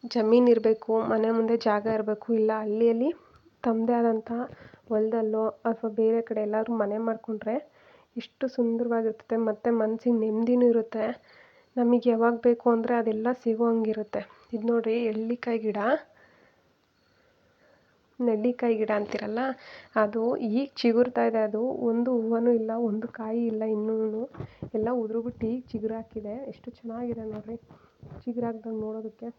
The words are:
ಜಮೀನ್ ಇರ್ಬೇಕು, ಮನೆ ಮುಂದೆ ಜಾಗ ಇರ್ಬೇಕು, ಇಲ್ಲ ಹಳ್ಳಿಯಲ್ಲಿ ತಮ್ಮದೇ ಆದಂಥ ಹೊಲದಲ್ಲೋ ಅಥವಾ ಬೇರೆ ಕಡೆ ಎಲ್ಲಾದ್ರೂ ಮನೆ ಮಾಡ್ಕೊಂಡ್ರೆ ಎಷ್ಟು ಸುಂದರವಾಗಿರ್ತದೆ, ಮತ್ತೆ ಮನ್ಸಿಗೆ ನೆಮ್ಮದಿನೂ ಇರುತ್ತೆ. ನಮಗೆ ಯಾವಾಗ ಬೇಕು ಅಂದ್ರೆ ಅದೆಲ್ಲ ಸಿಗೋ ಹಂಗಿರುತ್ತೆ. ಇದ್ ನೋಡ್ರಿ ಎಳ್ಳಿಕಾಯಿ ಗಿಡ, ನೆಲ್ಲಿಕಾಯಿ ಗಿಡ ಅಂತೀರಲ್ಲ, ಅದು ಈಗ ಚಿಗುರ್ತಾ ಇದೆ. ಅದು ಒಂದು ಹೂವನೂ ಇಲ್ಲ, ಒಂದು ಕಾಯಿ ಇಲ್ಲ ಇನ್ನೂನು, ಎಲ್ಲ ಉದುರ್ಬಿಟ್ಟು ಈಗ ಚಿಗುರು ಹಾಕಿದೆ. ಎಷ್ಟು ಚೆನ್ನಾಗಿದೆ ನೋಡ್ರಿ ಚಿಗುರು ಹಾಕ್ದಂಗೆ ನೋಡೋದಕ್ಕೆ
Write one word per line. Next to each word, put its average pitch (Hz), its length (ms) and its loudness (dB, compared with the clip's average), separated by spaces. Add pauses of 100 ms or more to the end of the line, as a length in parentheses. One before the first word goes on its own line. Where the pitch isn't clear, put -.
ಜಮೀನ್ 233 460 4
ಇರ್ಬೇಕು, 220 420 4 (180)
ಮನೆ 220 220 2
ಮುಂದೆ 226 240 2 (100)
ಜಾಗ 208 200 2 (100)
ಇರ್ಬೇಕು, 214 380 -4
ಇಲ್ಲ 220 260 4
ಹಳ್ಳಿಯಲ್ಲಿ 226 500 2 (540)
ತಮ್ಮದೇ 226 340 2
ಆದಂಥ 226 320 0 (560)
ಹೊಲದಲ್ಲೋ 220 580 0 (220)
ಅಥವಾ 226 300 -2
ಬೇರೆ 226 260 4
ಕಡೆ 226 200 -4
ಎಲ್ಲಾದ್ರೂ 220 360 -2
ಮನೆ 208 200 0 (100)
ಮಾಡ್ಕೊಂಡ್ರೆ 220 480 -4 (600)
ಎಷ್ಟು - 320 -8
ಸುಂದರವಾಗಿರ್ತದೆ, 226 920 -2
ಮತ್ತೆ 220 280 -2 (100)
ಮನ್ಸಿಗೆ 226 400 2
ನೆಮ್ಮದಿನೂ 233 480 2
ಇರುತ್ತೆ. 226 380 2 (680)
ನಮಗೆ 240 340 4
ಯಾವಾಗ 233 320 4
ಬೇಕು 240 300 2
ಅಂದ್ರೆ 233 240 2
ಅದೆಲ್ಲ 220 320 0 (140)
ಸಿಗೋ 233 260 2
ಹಂಗಿರುತ್ತೆ. 220 540 0 (300)
ಇದ್ 220 140 -4
ನೋಡ್ರಿ 226 300 2 (100)
ಎಳ್ಳಿಕಾಯಿ 226 600 -2
ಗಿಡ, 208 120 -2 (2500)
ನೆಲ್ಲಿಕಾಯಿ 233 580 0
ಗಿಡ 214 140 -2
ಅಂತೀರಲ್ಲ, 208 500 -4 (540)
ಅದು 220 260 2 (240)
ಈಗ 233 200 0 (100)
ಚಿಗುರ್ತಾ 240 500 4
ಇದೆ. 226 160 2
ಅದು 214 200 -2 (220)
ಒಂದು 233 300 0
ಹೂವನೂ 226 400 2
ಇಲ್ಲ, 220 180 0 (120)
ಒಂದು 220 280 -2
ಕಾಯಿ 226 340 -4
ಇಲ್ಲ 220 260 -2
ಇನ್ನೂನು, 220 500 -2 (520)
ಎಲ್ಲ 220 220 0
ಉದುರ್ಬಿಟ್ಟು 233 520 -4
ಈಗ 247 200 -4
ಚಿಗುರು 220 280 -6
ಹಾಕಿದೆ. 220 400 -10 (140)
ಎಷ್ಟು - 220 -16
ಚೆನ್ನಾಗಿದೆ 233 540 -8
ನೋಡ್ರಿ 214 300 -12 (640)
ಚಿಗುರು 233 280 -6
ಹಾಕ್ದಂಗೆ 220 340 -6
ನೋಡೋದಕ್ಕೆ 220 580 -10